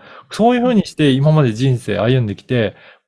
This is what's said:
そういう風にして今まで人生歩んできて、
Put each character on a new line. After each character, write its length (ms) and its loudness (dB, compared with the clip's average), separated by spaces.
そ 220 0
う 20 0
い 40 0
う 40 -4
風 120 0
に 120 0
し 80 -18
て 160 2
今 220 2
ま 100 4
で 100 2
人 240 0
生 220 -6
歩 240 0
ん 40 -2
で 80 -4
き 80 -20
て、 340 -2